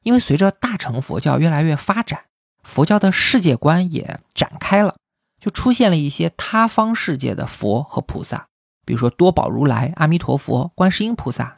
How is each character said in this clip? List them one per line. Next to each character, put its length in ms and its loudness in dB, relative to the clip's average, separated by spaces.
因 120 0
为 60 6
随 160 2
着 140 4
大 260 -4
乘 240 -6
佛 200 -6
教 180 2
越 140 2
来 100 0
越 140 2
发 260 -2
展， 240 -8
佛 200 0
教 140 4
的 140 4
世 280 2
界 160 2
观 380 0
也 260 -8
展 260 -4
开 220 2
了， 140 0
就 120 -6
出 220 0
现 180 4
了 60 4
一 120 0
些 280 -2
他 320 0
方 260 0
世 220 -4
界 180 -4
的 100 -4
佛 380 -2
和 180 -6
菩 220 -10
萨， 240 -10
比 80 -2
如 60 -2
说 100 0
多 200 4
宝 200 0
如 160 0
来、 320 0
阿 100 2
弥 100 2
陀 200 -2
佛、 360 -2
观 160 2
世 140 -2
音 100 -4
菩 180 -6
萨、 260 -8